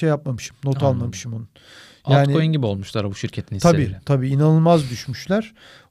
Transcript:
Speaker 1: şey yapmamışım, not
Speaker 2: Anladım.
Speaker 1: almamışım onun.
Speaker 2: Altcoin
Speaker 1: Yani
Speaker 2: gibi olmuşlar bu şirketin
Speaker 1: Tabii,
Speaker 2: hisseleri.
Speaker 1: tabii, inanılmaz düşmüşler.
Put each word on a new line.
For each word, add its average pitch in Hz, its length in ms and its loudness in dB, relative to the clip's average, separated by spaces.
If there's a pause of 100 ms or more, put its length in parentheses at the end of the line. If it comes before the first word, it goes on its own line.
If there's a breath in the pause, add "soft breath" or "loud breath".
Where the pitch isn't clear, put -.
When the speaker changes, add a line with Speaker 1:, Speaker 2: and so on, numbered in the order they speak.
Speaker 1:
şey 160 80 0
yapmamışım, 143 560 -4
not 135 120 0
Speaker 2:
Anladım. 135 220 2
Speaker 1:
almamışım 117 360 -8
onun. 113 140 -10 (560 loud breath)
Speaker 2:
Altcoin 139 400 4
Speaker 1:
Yani 160 80 0
Speaker 2:
gibi 139 140 0
olmuşlar 101 440 -4
bu 101 40 -8
şirketin - 440 -8
Speaker 1:
Tabii, 156 240 4
Speaker 2:
hisseleri. 95 220 -6
Speaker 1:
tabii, 131 240 0
inanılmaz 156 640 4
düşmüşler. 180 600 -6 (380 soft breath)